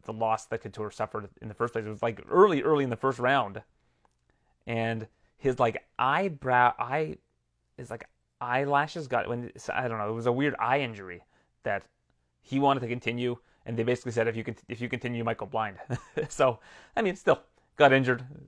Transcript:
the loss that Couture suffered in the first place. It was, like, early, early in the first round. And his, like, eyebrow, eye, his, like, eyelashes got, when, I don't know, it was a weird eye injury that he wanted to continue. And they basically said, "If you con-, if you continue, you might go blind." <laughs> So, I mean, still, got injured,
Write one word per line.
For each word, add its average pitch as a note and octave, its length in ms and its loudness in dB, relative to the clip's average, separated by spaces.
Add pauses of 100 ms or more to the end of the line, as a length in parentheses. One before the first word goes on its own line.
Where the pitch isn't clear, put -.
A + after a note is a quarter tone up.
the A2+ 80 -8
loss A2 340 -2
that - 160 -6
Couture G#2+ 300 -10
suffered G#2+ 360 -6 (140)
in A2+ 60 -10
the G#2+ 60 -12
first A#2+ 180 -2
place. A2+ 120 -4
It G#2 40 -8
was, G#2+ 120 -10
like, A#2 300 -4
early, F3+ 320 6
early D3 220 2
in B2+ 60 -2
the A2+ 60 -2
first C3 220 -2
round. B2 440 0 (1000)
And A2+ 440 -2 (300)
his, B2+ 200 0
like, A#2 260 2 (140)
eyebrow, C3 800 2
eye, D3+ 380 -4 (600)
his, B2+ 140 -14
like, - 180 -12 (320)
eyelashes C#3+ 680 0
got, A#2+ 200 0
when, A#2+ 220 -6 (240)
I B2+ 140 -2
don't A2+ 100 -4
know, G#2 120 -4
it A2+ 40 -4
was A#2 120 -6
a B2 60 4
weird C3+ 280 0
eye C3 220 2
injury G2 420 -10 (400)
that G2+ 180 -2 (600)
he C3+ 180 -4
wanted C#3 200 4
to B2 60 -6
continue. A#2+ 500 -4 (300)
And - 100 -8
they A#2 60 0
basically A#2+ 300 -2
said, A2+ 140 0
"If A2+ 100 -2
you A2+ 60 -4
con-, G#2+ 140 -8 (120)
if A2+ 120 -10
you A#2+ 80 -6
continue, A#2+ 300 -6
you A#2 60 -4
might A#2 120 -2
go - 80 -10
blind." G#2 320 -4 (260)
<laughs> - 280 -6
So, B2 300 2 (360)
I A3+ 60 2
mean, F#3+ 120 0
still, - 260 2 (360)
got C#3 160 8
injured, B2+ 320 4 (240)